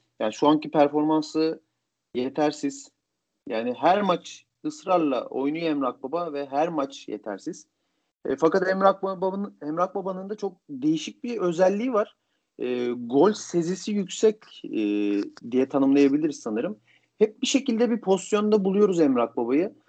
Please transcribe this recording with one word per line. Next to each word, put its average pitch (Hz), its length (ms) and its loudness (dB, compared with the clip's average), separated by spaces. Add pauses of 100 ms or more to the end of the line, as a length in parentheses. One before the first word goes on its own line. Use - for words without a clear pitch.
(200)
Yani 110 140 -2
şu 151 140 2
anki 151 240 2
performansı 156 920 0 (540)
yetersiz. 139 760 -4 (560)
Yani 120 260 -4
her 175 280 2
maç - 440 -2 (200)
ısrarla 156 600 0
oynuyor 151 400 -2
Emre 143 220 0
Akbaba 147 460 -6
ve 143 120 -6
her 139 240 0
maç 143 380 -6
yetersiz. 107 600 -10 (580)
E, 131 100 0
fakat 175 320 2
Emre 190 200 2
Akbaba'nın, 190 760 -2
Emre 156 200 -4
Akbaba'nın 190 480 -4
da 220 60 -8
çok 196 220 -8 (120)
değişik 151 540 -4
bir 240 140 -6
özelliği 190 560 0
var. 214 220 -2 (440)
E, 123 320 -2
gol 127 420 2
sezisi 180 580 -4
yüksek, 214 760 -2
e, - 140 -6 (720)
diye 131 180 2
tanımlayabiliriz 143 680 2
sanırım. 120 400 -6 (400)
Hep 214 220 0
bir 254 60 -4
şekilde 240 440 0
bir 233 100 -2
pozisyonda 208 640 0
buluyoruz 196 340 4
Emre 135 220 4
Akbaba'yı. 127 520 0 (160)